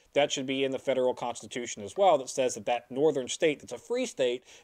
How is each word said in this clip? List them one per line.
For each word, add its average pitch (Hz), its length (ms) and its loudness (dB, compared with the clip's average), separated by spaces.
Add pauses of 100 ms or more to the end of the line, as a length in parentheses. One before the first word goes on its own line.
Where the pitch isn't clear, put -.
(140)
that 143 180 2
should 135 160 -4
be 135 160 -2
in 135 80 0
the 123 80 -4
federal 127 340 2
Constitution 120 720 -8
as 98 140 -12
well, 185 200 6
that 131 120 -8
says 127 260 0
that 107 100 -10
that 120 240 -2
northern 135 380 2
state 151 320 0
that's - 140 -18
a 120 40 -8
free 247 300 -4
state 123 360 -2 (200)